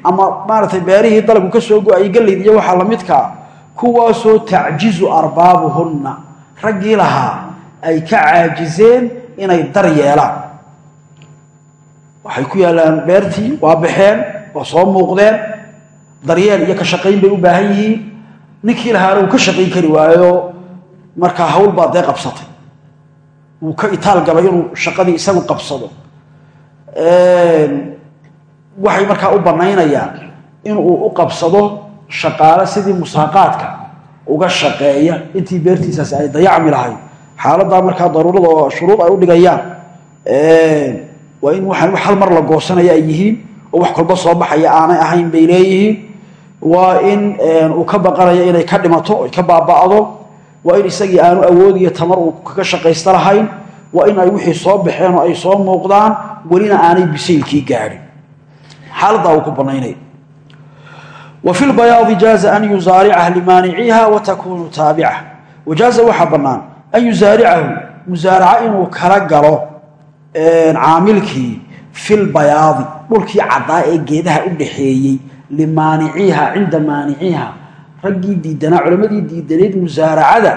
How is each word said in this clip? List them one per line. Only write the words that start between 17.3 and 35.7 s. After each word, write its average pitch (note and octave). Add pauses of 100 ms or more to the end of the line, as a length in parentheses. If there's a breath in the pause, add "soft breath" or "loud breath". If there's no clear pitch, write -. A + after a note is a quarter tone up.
baahan F3+
yihiin. G#3+ (640 loud breath)
Ninkii A#3
lahaana G3
uu F#3+
ka C4
shaqayn F#3
kari F3
waayo, E3+ (640)
markaa F3
hawl F#3+
baa, E3+
dee, F3
qabsatay. - (1120)
Wuu D#3
ka G#3+
itaal F3+
gabay E3
inuu E3+
shaqadii F3
isagu F3+
qabsado. C3+ (1080 soft breath)
Een, E3+ (880)
waxay G3
markaa G3
u G3+
bannaynayaan E3 (540)
inuu F#3+
u A3
qabsado E3+ (480)
shaqaale D#3+
sidii G3
musaaqaadka D#3 (600)
uga D#3+
shaqeeya C#3+ (180)
intii F3+
beertiisaasi D3+